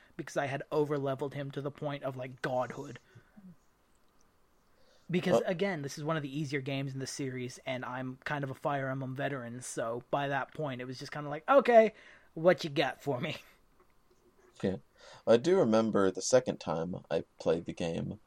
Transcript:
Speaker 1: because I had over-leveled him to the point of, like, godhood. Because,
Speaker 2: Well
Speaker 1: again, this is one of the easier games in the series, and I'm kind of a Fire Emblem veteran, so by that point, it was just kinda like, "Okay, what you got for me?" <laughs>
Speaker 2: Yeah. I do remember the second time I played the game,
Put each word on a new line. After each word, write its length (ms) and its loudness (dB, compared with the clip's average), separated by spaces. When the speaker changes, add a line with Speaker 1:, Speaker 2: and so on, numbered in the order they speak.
Speaker 1:
because 200 -8
I 100 0
had 240 -4
over-leveled 640 0
him 160 -6
to 100 -6
the 100 -6
point 320 -8
of, 140 -6
like, 240 -10
godhood. 580 -4
Because, 300 4
Speaker 2:
Well 60 2
Speaker 1:
again, 380 -2
this 140 -8
is 60 -8
one 140 0
of 60 -2
the 140 -6
easier 220 -2
games 340 -4
in 60 -8
the 80 -6
series, 580 -6
and 200 -6
I'm 400 -8
kind 180 -2
of 60 -6
a 40 -8
Fire 360 -2
Emblem 260 -6
veteran, 460 -6
so 500 -4
by 160 0
that 260 -2
point, 280 -6
it 40 -6
was 140 -10
just 140 -12
kinda 160 -8
like, 180 -6
"Okay, 460 8
what 320 4
you 40 -4
got 320 0
for 200 -2
me?" 200 -6
<laughs> 60 -20
Speaker 2:
Yeah. 140 0
I 120 8
do 200 4
remember 540 4
the 100 -8
second 380 2
time 360 -4
I 120 0
played 260 0
the 80 -10
game, 400 -4